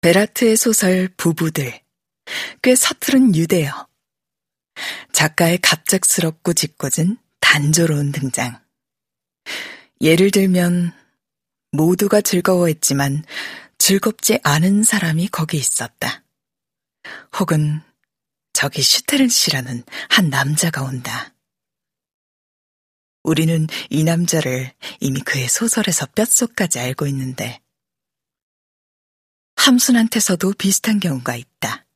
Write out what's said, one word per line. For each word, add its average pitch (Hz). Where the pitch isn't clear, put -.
베라트의 208
소설 185
부부들. 156
꽤 254
서투른 254
유대어. 165
작가의 165
갑작스럽고 -
짓궂은 165
단조로운 151
등장. 127
예를 175
들면 180
모두가 180
즐거워했지만 156
즐겁지 -
않은 175
사람이 180
거기 156
있었다. -
혹은 151
저기 139
슈테른 -
씨라는 127
한 180
남자가 139
온다. 131
우리는 160
이 156
남자를 160
이미 139
그의 131
소설에서 208
뼛속까지 -
알고 131
있는데 131
함순한테서도 226
비슷한 202
경우가 135
있다. -